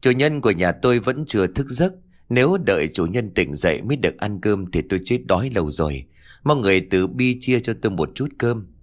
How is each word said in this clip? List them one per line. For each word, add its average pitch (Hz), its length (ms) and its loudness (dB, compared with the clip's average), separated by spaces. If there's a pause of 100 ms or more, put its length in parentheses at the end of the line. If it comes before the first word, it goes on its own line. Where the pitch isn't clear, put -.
"Chủ 131 100 4
nhân 143 300 2
của 117 100 4
nhà 87 220 2
tôi 123 260 2
vẫn 127 280 -2
chưa 98 200 2
thức 135 220 -4
giấc, 165 260 0 (340)
nếu 135 380 2
đợi 80 260 2
chủ 87 140 0
nhân 104 280 -4
tỉnh 73 200 0
dậy 76 280 0
mới 143 140 -4
được 87 220 -2
ăn 104 220 -6
cơm 98 300 -2
thì 80 180 -2
tôi 95 160 -2
chết 120 220 -2
đói 104 240 0
lâu 87 200 -2
rồi. 73 360 -4 (380)
Mong 147 160 2
người 95 300 2
từ 92 160 2
bi 127 340 -2
chia 127 200 0
cho 117 120 -4 (100)
tôi 110 100 0
một 85 220 -2
chút 135 140 -6 (100)
cơm." 117 280 -2 (160)